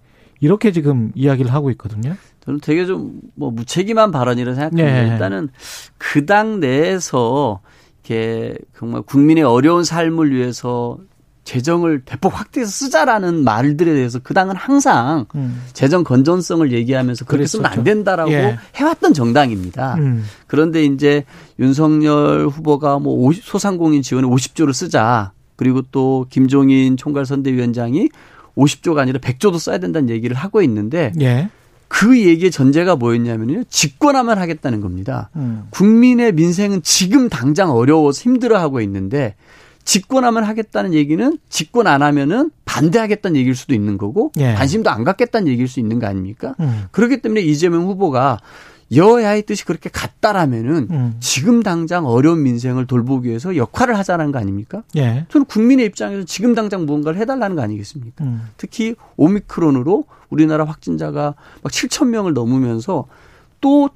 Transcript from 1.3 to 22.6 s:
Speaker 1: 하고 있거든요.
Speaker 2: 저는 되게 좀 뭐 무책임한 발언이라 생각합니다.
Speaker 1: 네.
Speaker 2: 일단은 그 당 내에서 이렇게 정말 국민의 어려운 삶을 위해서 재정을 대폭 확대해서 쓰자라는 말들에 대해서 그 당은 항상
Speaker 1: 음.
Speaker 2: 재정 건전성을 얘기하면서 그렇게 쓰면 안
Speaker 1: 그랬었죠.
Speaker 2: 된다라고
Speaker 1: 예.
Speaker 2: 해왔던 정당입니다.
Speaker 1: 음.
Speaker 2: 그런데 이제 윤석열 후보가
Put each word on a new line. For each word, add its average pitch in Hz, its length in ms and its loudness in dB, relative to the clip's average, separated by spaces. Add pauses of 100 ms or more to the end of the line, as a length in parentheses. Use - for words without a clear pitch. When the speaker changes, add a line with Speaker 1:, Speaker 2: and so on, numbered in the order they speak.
Speaker 1:
하고 143 200 0
있거든요. 110 420 -8 (300)
Speaker 2:
저는 143 160 -6
되게 165 260 0
좀 - 360 -8 (120)
뭐 139 160 -8
무책임한 190 640 0
발언이라 123 420 -2
생각합니다. 160 300 0
Speaker 1:
네. 127 240 2
Speaker 2:
일단은 113 400 -4 (500)
그 - 280 -2
당 214 340 0
내에서 135 1000 0 (440)
이렇게 113 520 -4 (220)
정말 117 240 -8
국민의 156 400 4
어려운 143 400 4
삶을 160 500 0
위해서 123 680 -4 (460)
재정을 156 600 -2
대폭 - 340 -4
확대해서 214 320 -6
쓰자라는 220 720 0
말들에 143 480 2
대해서 127 260 0
그 - 140 -10
당은 190 240 0
항상 165 800 0
Speaker 1:
음. 123 280 -6 (100)
Speaker 2:
재정 156 300 2
건전성을 156 720 2
얘기하면서 123 540 -2
그렇게 143 200 0
쓰면 214 200 -4
안 139 60 -2
Speaker 1:
그랬었죠. 113 120 -2
Speaker 2:
된다라고 185 480 0
Speaker 1:
예. 131 260 0 (180)
Speaker 2:
해왔던 320 360 2
정당입니다. 123 840 0
Speaker 1:
음. 127 280 0 (220)
Speaker 2:
그런데 160 380 0
이제 143 400 2 (340)
윤석열 147 920 2
후보가 143 500 -2